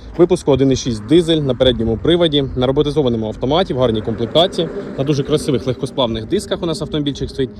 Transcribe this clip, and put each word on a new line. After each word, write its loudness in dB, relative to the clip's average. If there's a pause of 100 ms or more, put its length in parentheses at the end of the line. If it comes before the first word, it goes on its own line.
(160)
випуску, 4
один 4
і 2
шість -6
дизель 4
на 0
передньому 2
приводі, 2 (120)
на 2
роботизованому 0
автоматі, 0
в -2
гарній 2
комплектації, 0 (300)
на -2
дуже 0
красивих -2
легкосплавних -2
дисках -2
у -4
нас -4
автомобільчик -4
стоїть. -4